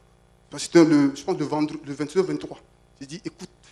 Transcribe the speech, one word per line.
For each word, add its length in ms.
Enfin, 80
c'était 260
le, 320
je 80
pense 140
le, 80
vendre-, 300
le 80
vingt-deux, 300
vingt-trois. 340
J'ai 60
dit, 180
écoute, 280